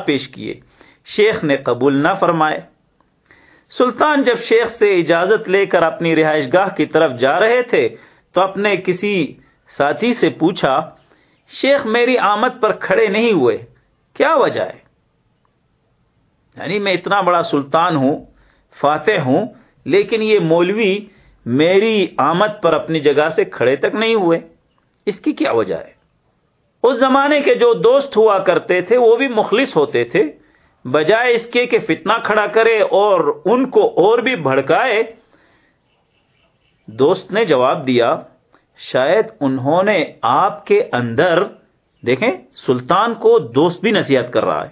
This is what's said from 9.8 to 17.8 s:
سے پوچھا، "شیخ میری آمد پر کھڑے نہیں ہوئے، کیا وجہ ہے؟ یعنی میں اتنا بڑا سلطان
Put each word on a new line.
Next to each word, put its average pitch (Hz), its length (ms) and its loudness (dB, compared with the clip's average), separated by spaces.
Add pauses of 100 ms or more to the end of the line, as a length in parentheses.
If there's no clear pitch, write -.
سے 180 140 0
پوچھا، 156 600 -2 (580)
"شیخ 269 380 0
میری 240 320 0
آمد 214 420 0
پر 214 120 0
کھڑے - 340 0
نہیں 220 260 0
ہوئے، 120 260 2 (560)
کیا 320 200 0
وجہ 156 260 0
ہے؟ - 180 -8 (1800)
یعنی 156 220 -6
میں 196 140 -2
اتنا 185 280 -2
بڑا 175 220 0
سلطان 160 540 0